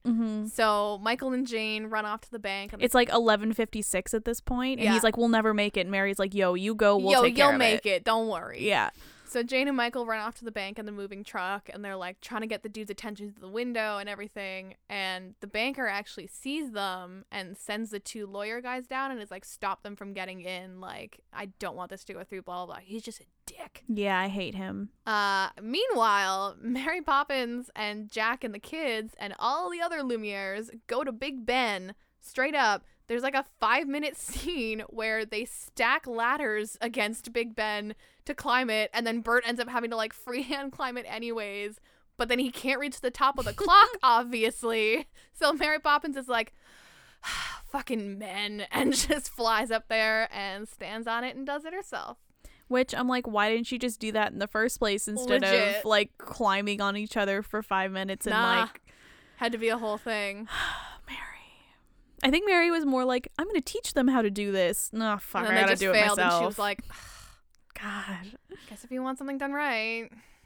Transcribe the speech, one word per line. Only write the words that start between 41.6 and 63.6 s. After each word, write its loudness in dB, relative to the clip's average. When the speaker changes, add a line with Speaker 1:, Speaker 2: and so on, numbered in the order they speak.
Speaker 2:
but 0
then 4
he 2
can't -2
reach -6
the 0
top 2
of -4
the -2
clock, 8
Speaker 1:
<laughs> -4
Speaker 2:
obviously. 2
So 4
Mary 2
Poppins 2
is -8
like, 0
<sighs> -
"Fucking -4
men," -6
<laughs> -10
and 2
just -2
flies 2
up -2
there 2
and -8
stands -10
on -2
it -8
and -8
does -6
it -10
herself. -10
Speaker 1:
Which, 2
I'm 0
like, 0
why 2
didn't -2
you -2
just -2
do -2
that 2
in -8
the -2
first 0
place 2
instead 2
Speaker 2:
Legit. 4
Speaker 1:
of, -8
like, 4
climbing 0
on 0
each -4
other 2
for -4
five 0
minutes -4
and, 0
Speaker 2:
Nah. 4
Speaker 1:
like, -4
Speaker 2:
Had -2
to -6
be 0
a 2
whole -4
thing. -4
Speaker 1:
<sighs> -14
Mary. -10
I 6
think 4
Mary 6
was 2
more 2
like, 0
"I'm -2
gonna 0